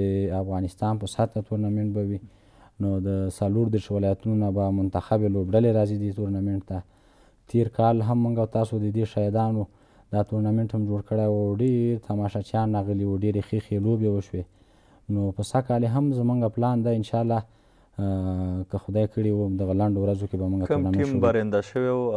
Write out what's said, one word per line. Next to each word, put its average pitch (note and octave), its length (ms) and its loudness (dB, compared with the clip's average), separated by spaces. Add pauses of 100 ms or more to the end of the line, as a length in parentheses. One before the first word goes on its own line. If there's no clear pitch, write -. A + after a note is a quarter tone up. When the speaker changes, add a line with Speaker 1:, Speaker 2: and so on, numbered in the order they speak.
(400)
Speaker 1:
افغانستان F#2+ 580 -2
په G#2 80 -6
سطحه A2 420 -2
تورنمنټ G#2+ 480 -2
به G#2 140 0
وي. G2+ 100 -4 (600)
نو G2+ 80 0 (120)
د F#2 80 -2 (300)
څلور G#2 340 2
دېرش G#2+ 180 0
ولایتونو G2+ 440 0 (100)
نه G2+ 120 0
به G2 80 0 (140)
منتخبې G2 560 0
لوبډلې G2+ 420 2
راځي G#2 260 2
دې G#2 140 -2
تورنمنټ G2 540 -2
ته. F#2+ 80 -6 (680)
تیر A#2 280 2
کال A#2 260 4
هم A#2+ 220 2
موږ A#2 140 0
او A2+ 80 2 (100)
تاسو A2 220 0
د G#2 80 0 (100)
دې A2 160 2
شهیدانو G#2+ 500 0 (500)
دا G2+ 100 0
تورنمنټ A2 520 0
هم G#2+ 140 0
جوړ G2+ 200 0
کړی A2 240 0
و. G#2 280 0
ډېر A#2+ 480 2
تماشچیان G#2 680 -2
راغلي G2+ 280 0
وو، G2 200 0
ډېرې G#2 240 2
ښې A2 160 -2
ښې G#2 200 -4
لوبې A2 280 2
وشوې. F#2+ 320 -4 (680)
نو G2+ 100 0 (140)
په G#2 140 -4
سږ C3 180 2
کال A#2+ 160 2
هم C3+ 220 2 (120)
زموږ B2 220 2 (160)
پلان A#2+ 260 2
ده A#2 80 0 (100)
انشاءالله، A#2 420 0 (560)
آه، F#2 720 -2
که G2+ 80 -6
خدای G#2+ 280 0
کړي G#2+ 300 0
وو، G#2 80 0 (160)
دغه F#2 200 0
لنډو G#2 240 2
ورځو G2+ 260 0
کې F#2+ 100 -4
به F#2+ 80 -2
موږ F#2+ 120 0
Speaker 2:
کوم F#2 60 -2
Speaker 1:
تورنمنټ F#2 300 0
Speaker 2:
ټیم G2 100 2
Speaker 1:
شروع C3+ 140 0
کړو. - 20 2
Speaker 2:
برنده G#2+ 380 2
شوی B2+ 280 -2
و؟ B2+ 140 0 (140)